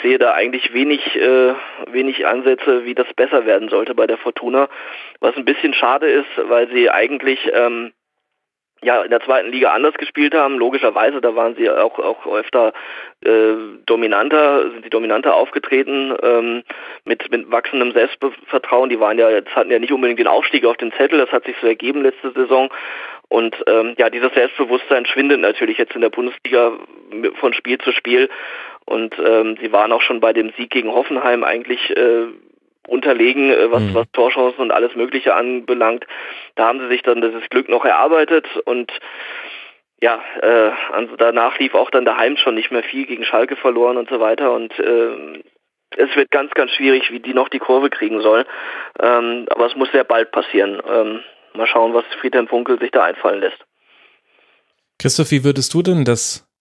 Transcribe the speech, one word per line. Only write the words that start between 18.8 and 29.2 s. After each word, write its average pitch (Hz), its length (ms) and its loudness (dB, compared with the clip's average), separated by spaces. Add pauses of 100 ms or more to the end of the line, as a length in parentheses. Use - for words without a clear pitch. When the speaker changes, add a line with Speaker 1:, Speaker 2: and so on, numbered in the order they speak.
Speaker 1:
Die 117 100 -2
waren 110 200 2
ja, 113 100 6
jetzt 107 260 -2
hatten - 160 0
ja 117 80 2
nicht 123 140 -2
unbedingt 123 260 0
den 117 80 2
Aufstieg 127 380 2
auf - 120 2
dem 117 160 -6
Zettel, 147 260 2
das 127 120 2
hat 123 140 -2
sich 127 160 -8
so 120 60 2
ergeben 120 340 -2
letzte 131 300 0
Saison. 131 380 2 (640)
Und, 117 220 0 (100)
ähm, 113 320 2
ja, 113 140 2
dieses 120 240 -2
Selbstbewusstsein 127 720 0
schwindet 135 340 2
natürlich 110 380 0
jetzt - 160 -2
in 120 60 -4
der 110 100 2
Bundesliga 120 640 0 (640)
von 123 160 0
Spiel - 240 -4
zu - 120 -2
Spiel. 127 380 2 (560)
Und, 113 320 -4
ähm, 110 420 2